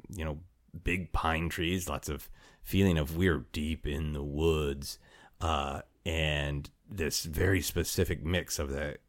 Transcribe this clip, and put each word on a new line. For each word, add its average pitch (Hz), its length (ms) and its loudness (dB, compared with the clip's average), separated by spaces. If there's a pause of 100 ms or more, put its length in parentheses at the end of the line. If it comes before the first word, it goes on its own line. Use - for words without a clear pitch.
you 76 160 -6
know, 76 140 -4 (440)
big 87 300 -2
pine 82 340 0
trees, 87 400 0
lots 71 220 -4
of 73 200 -6 (320)
feeling 95 360 4
of 76 180 0
we're 82 380 4
deep 76 340 -4
in 76 240 -2
the 73 120 -4
woods, 73 760 0 (400)
uh, 71 420 0 (240)
and 73 640 0 (240)
this 78 300 -2
very 90 380 2
specific 82 600 0
mix 82 380 0
of 73 100 -2
the 71 280 -4 (120)